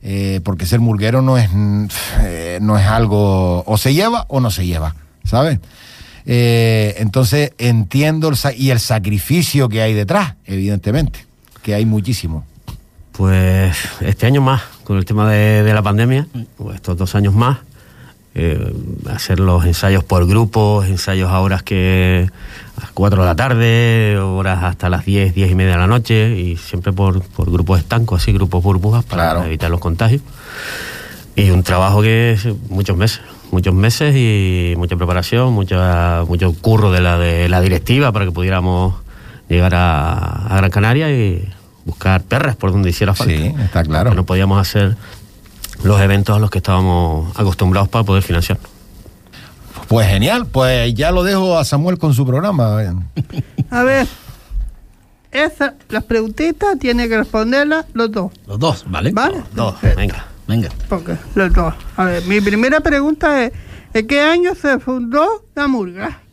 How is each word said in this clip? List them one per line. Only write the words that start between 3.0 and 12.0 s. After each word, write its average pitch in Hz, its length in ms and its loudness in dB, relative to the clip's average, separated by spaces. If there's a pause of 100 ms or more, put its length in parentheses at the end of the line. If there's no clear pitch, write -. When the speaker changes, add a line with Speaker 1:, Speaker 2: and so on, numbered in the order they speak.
Speaker 1:
o 107 140 0
se 131 160 0
lleva 226 340 0
o 135 120 -2
no 120 100 0
se 90 160 -4
lleva, 80 280 -4 (300)
¿sabes? 139 360 0 (680)
Eh, 117 720 2
entonces 131 600 0
entiendo 135 680 0
el 143 80 0
sa-, 139 160 -2
y 131 180 0
el 120 100 2
sacrificio 117 880 0
que 110 140 -2
hay 110 120 0
detrás, 127 400 0 (100)
evidentemente, 101 800 -2 (380)
que 104 120 -4
hay 107 120 0
muchísimo. 101 580 -2 (680)